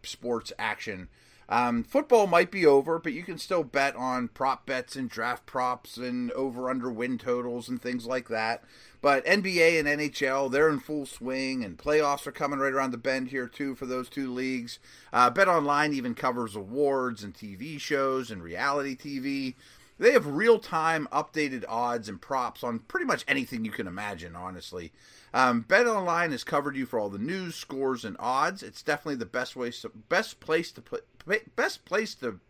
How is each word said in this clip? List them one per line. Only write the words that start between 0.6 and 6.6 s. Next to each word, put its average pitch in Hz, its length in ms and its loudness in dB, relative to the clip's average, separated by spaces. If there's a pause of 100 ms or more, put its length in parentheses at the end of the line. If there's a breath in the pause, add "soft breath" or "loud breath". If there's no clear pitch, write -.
Um, 120 340 2
football 247 440 4
might 175 240 6
be 185 160 4
over, 143 320 8
but 160 160 -6
you 160 80 -8
can 175 160 -10
still 175 260 -2
bet 135 320 0
on 127 320 -2
prop 135 380 -2
bets 127 280 -6
and 131 140 -6
draft 113 380 -4
props 123 500 -4
and 123 360 -4
over-under 127 580 -2